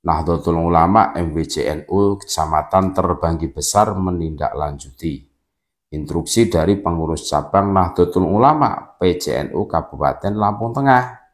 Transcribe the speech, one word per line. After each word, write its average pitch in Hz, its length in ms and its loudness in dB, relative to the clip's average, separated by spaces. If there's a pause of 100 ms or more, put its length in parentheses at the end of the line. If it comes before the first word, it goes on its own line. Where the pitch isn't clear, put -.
Nahdlatul 82 540 0
Ulama 85 560 4
M 80 240 -4
W 82 80 -2
C - 240 -4
N 76 240 -6
U 101 240 2
Kecamatan 80 800 0
Terbanggi 82 560 -2
Besar 104 400 0
menindaklanjuti 76 1300 -6 (720)
instruksi 76 560 0
dari 95 320 2
pengurus 80 480 -2
cabang 98 480 2
Nahdlatul 90 480 2
Ulama 127 720 2
P 90 240 0
C - 160 -4
N 69 160 -4
U 92 160 -4
Kabupaten 76 640 -2
Lampung 107 400 -2
Tengah 127 320 2 (300)